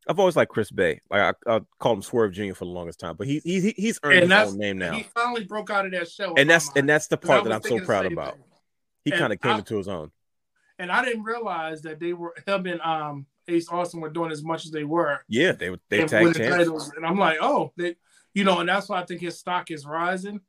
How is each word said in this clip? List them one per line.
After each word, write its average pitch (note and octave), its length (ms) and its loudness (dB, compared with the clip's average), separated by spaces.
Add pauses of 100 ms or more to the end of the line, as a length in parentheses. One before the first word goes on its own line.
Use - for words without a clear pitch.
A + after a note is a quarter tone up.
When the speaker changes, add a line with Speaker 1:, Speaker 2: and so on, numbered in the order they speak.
Speaker 1:
I've E3 120 0
always F#3 160 4
liked A#2+ 160 4
Chris A2 200 -2
Bay. F2 300 0 (100)
Like, F#2+ 240 2 (120)
I, A2+ 100 4
I G#2 40 -2 (180)
called A#2 200 2
him - 40 -8
Swerve A2+ 300 0
Junior G2 220 -6
for F#2 100 -10
the F2 60 -8
longest E2+ 280 -10
time. E2 160 -8
But G2+ 120 -6
he, D3 160 -2
he, F#3 340 0
he's G#3+ 260 -2
earned F#3 120 4
Speaker 2:
And F3+ 80 8
Speaker 1:
his F3+ 80 6
Speaker 2:
that's, G3+ 200 6
Speaker 1:
own G3 60 -6
name G3+ 220 -2
now. F3 160 -2
Speaker 2:
he A3+ 80 -6
finally A#3+ 400 -4
broke G#3 260 -8
out G3+ 160 0
of F#3 60 -8
that F3 180 -6
shell G3 200 -6
in E3 80 -6
Speaker 1:
And C#3+ 100 6
Speaker 2:
my E3+ 80 6
Speaker 1:
that's, D3+ 200 0
and - 0 - (100)
Speaker 2:
mind, D3 40 4
Speaker 1:
that's D3+ 180 4
the D#3 100 0
Speaker 2:
'cause - 120 -2
I D3 40 6
Speaker 1:
part A#2 100 6
that A2 60 -2
Speaker 2:
was A2 60 0
Speaker 1:
I'm G#2+ 60 -4
so - 80 -8
Speaker 2:
thinking A2+ 120 0
the F#2 40 -8
Speaker 1:
proud F#2+ 200 2
Speaker 2:
same F2 80 -2
Speaker 1:
about. C#2+ 200 -6
Speaker 2:
thing. - 100 -20 (640)
Speaker 1:
He D3 60 0
Speaker 2:
And F#3 80 0
Speaker 1:
kinda A2+ 180 0
came - 140 0
Speaker 2:
I, G#3+ 80 2
Speaker 1:
into G#2 180 -6
his F#2+ 100 -4
own. D#2+ 240 -8 (680)
Speaker 2:
and F3+ 120 -8
I A#3 140 2
didn't A#3 180 -2
realize F3+ 600 -6
that D#3 160 -12
they F3 140 -4
were, E3+ 200 -10 (140)
him G3 180 0
and, F3 160 -6
um, D3+ 440 -4 (220)
Ace E3+ 220 0
Austin F3 320 -4
were D#3 80 -8
doing D#3+ 220 -4
as D3+ 120 -8
much D#3+ 220 -4
as D#3 60 -16
they D3+ 140 -4
were. D3 420 0
Speaker 1:
Yeah, C#3+ 240 4
they - 180 -6
were, F#2 100 -8 (100)
they G#2 120 2
Speaker 2:
And D#3 80 2
Speaker 1:
tag A2 140 6
Speaker 2:
with - 100 6
the - 60 0
Speaker 1:
champs. B2+ 180 2
Speaker 2:
titles. D#3+ 380 0
And E3 100 -8
I'm F3+ 140 0
like, D#3+ 220 4
"Oh, A#3 360 0
they," F3 180 -4 (380)
you G3 120 2
know, F3 140 6
and E3+ 100 0
that's G3 200 0
why F#3 120 -4
I F3 40 -8
think F3 160 -10
his E3+ 160 -8
stock F3+ 340 -6
is D3 140 -10
rising. F#3 640 -4